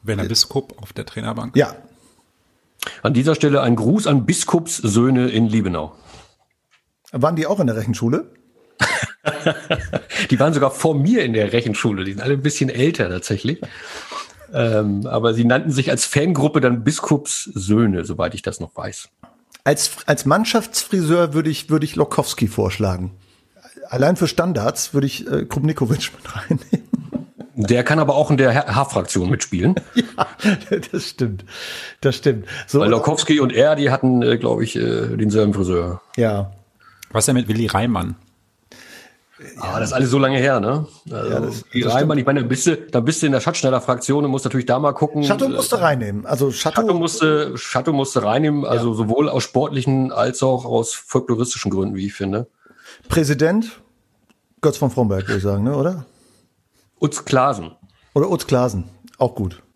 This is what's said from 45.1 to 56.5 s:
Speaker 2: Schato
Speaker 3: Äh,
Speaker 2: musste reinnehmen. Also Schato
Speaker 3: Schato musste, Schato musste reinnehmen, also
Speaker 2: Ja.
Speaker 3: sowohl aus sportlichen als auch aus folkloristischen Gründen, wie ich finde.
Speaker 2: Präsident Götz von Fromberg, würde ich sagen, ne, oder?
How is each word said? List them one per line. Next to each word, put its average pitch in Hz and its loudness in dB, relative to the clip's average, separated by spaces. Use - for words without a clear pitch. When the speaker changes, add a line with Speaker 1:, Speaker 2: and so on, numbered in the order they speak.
Speaker 2:
Schato 196 2
Speaker 3:
Äh, - 0
Speaker 2:
musste 240 -2
reinnehmen. 117 0
Also 135 0
Schato 156 -2
Speaker 3:
Schato 208 2
musste, 156 0
Schato 127 -2
musste 135 0
reinnehmen, 143 2
also 117 0
Speaker 2:
Ja. 107 -2
Speaker 3:
sowohl 117 2
aus 127 -2
sportlichen 135 0
als 127 -2
auch 127 2
aus 117 -2
folkloristischen 123 -2
Gründen, 98 -2
wie 95 -4
ich 101 -8
finde. 101 -4
Speaker 2:
Präsident 160 0
Götz 139 0
von 135 0
Fromberg, 98 0
würde 104 -2
ich 92 -4
sagen, 101 0
ne, 139 0
oder? 156 -2